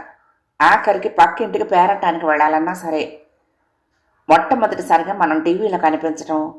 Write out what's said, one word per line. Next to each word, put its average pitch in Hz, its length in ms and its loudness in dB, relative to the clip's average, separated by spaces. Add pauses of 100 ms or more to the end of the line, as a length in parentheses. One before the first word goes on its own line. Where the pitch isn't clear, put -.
(640)
ఆఖరికి 196 460 2
పక్కింటికి 208 560 0
పేరంటానికి 180 640 0
వెళ్ళాలన్నా 156 480 2
సరే. 160 460 -6 (1080)
మొట్టమొదటిసారిగా 170 840 0
మనం 160 280 0
టీవీలో 180 380 -2
కనిపించడం, 156 800 -4